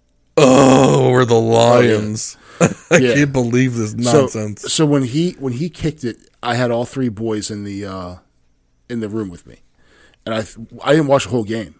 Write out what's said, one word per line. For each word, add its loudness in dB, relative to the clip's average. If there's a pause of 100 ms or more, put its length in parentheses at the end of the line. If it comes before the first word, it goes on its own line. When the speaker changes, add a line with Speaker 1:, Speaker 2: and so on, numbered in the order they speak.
(380)
Speaker 1:
"Oh, 6
we're 4
the 2
Speaker 2:
Oh, 4
yeah. 2
Speaker 1:
Lions." -6 (100)
<laughs> -4 (300)
I 6
Speaker 2:
Yeah. 2
Speaker 1:
can't 0
believe 0
this -4
Speaker 2:
So, 2
Speaker 1:
nonsense. -6 (120)
Speaker 2:
so 2
when 2
he, -2
when -6
he -6
kicked -8
it, -8 (240)
I -4
had 0
all -2
three -4
boys -6
in -10
the, -10
uh, -12 (760)
in -8
the -6
room -6
with -18
me, -20 (680)
and -6
I, -6 (380)
I 2
didn't 2
watch 2
the -10
whole 0
game, -8